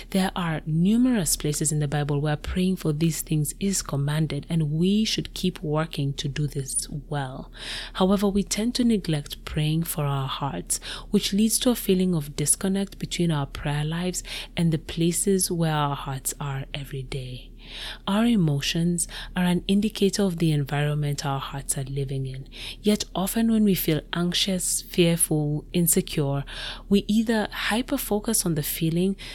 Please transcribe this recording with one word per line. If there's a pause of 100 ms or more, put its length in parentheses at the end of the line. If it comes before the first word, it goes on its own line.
(100)
there
are
numerous
places
in
the
Bible
where
praying
for
these
things
is
commanded,
and
we
should
keep
working
to
do
this (200)
well. (420)
However,
we
tend
to
neglect
praying
for
our
hearts, (320)
which
leads
to
a
feeling
of
disconnect
between
our
prayer
lives (320)
and
the (160)
places
where
our
hearts
are (100)
every
day. (540)
Our
emotions (260)
are
an
indicator
of
the
environment
our
hearts
are (100)
living
in. (320)
Yet
often
when
we
feel (100)
anxious,
fearful,
insecure, (440)
we
either
hyper-focus
on
the
feeling, (180)